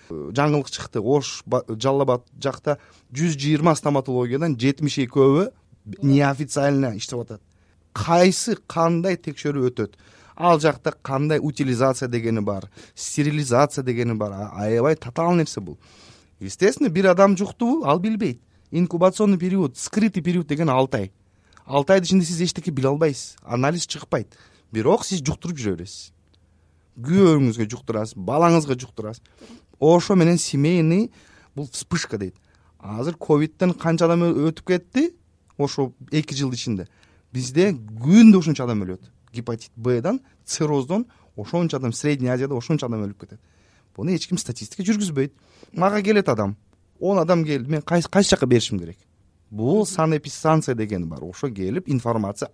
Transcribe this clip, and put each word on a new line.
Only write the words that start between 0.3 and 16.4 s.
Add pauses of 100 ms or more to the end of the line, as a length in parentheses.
жаңылык
чыкты.
Ош,
Ба-,
Жалал
Абад (160)
жакта (340)
жүз
жыйырма
стоматологиядан
жетимиш
экөөгө (500)
неофициально
иштеп
атат. (520)
Кайсы, (100)
кандай
текшерүү
өтөт? (400)
Ал
жакта
кандай
утилизация
дегени
бар, (240)
стерилизация
дегени
бар.
А-,
аябай
татаал
нерсе
бул. (640)
Естественно,